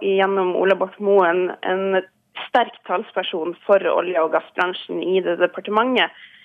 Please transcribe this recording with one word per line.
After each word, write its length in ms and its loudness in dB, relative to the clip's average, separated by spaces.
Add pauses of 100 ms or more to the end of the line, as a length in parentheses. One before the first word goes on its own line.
gjennom 540 0
Ola 180 2
Borten 320 -6
Moe 240 4
en, 220 0 (100)
en 400 -2 (480)
sterk 240 0 (140)
talsperson 640 -6 (140)
for 100 6
olje- 420 0
og 140 0
gassbransjen 720 -4
i 160 0
det 160 -2
departementet, 720 0 (360)